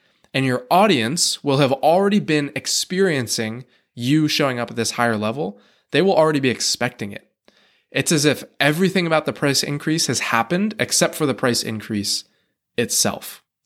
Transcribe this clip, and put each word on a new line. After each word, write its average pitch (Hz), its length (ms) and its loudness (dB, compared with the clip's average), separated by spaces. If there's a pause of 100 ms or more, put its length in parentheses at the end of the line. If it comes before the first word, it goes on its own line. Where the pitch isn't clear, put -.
(320)
And 135 140 -2
your 123 240 -2
audience 170 720 2
will 139 140 2
have 135 140 4
already 196 480 2
been 147 360 -2
experiencing 131 1120 -2 (280)
you 147 320 2
showing 139 320 0
up 120 120 -6
at 113 60 -14
this 113 160 -2
higher 117 260 0
level. 135 420 -4 (300)
They 139 100 2
will 190 160 4
already 156 240 4
be 135 80 2
expecting 113 640 -4
it. - 100 -16 (680)
It's 135 200 -2
as 147 140 2
if 139 180 0 (160)
everything 170 460 2
about 160 180 0
the 139 80 -2
price 139 300 0
increase 147 460 -2
has 123 100 -2
happened 180 600 -2
except - 360 0
for 160 100 -4
the 135 80 2
price 120 300 -2
increase 107 600 -6 (520)
itself. - 640 -4 (240)